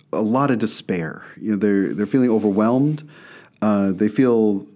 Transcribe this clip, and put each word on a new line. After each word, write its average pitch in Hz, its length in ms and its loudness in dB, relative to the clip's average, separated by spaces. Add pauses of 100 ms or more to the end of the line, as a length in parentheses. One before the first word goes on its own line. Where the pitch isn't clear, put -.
(120)
a 87 100 -4
lot 131 280 0
of 120 80 0
despair? 92 640 -6 (180)
You 107 120 -4
know, 107 40 0
they're, 98 380 0
they're 104 120 -2
feeling 127 240 2
overwhelmed. 113 800 0 (540)
Uh, 101 300 0
they 104 160 0
feel, 110 680 2